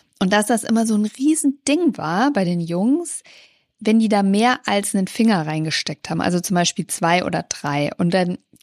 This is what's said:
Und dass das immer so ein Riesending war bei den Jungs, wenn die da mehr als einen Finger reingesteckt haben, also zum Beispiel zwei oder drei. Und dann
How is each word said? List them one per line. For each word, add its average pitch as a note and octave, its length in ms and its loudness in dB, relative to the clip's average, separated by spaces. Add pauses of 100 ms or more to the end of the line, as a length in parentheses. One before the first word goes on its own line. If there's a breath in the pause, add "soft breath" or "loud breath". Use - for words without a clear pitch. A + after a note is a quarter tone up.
(180 loud breath)
Und F#3+ 140 0
dass G#3+ 140 2
das A#3 180 0
immer A3+ 220 0
so A3 100 0
ein G#3 100 2
Riesending C#4+ 880 0
war F#3 360 0
bei G3 120 0
den F3 160 0
Jungs, G#3 600 -2 (580 soft breath)
wenn A3 200 2
die A3 80 2
da G3+ 160 4
mehr G#3+ 420 2
als G3+ 280 -2
einen F#3+ 120 0
Finger G3+ 400 0
reingesteckt D#3 640 -6
haben, E3 100 -2
also F3 200 0
zum - 160 -4
Beispiel - 320 -2
zwei F3 360 0
oder E3 200 -4
drei. D3 520 -4
Und F3 160 0
dann F3+ 240 0 (260)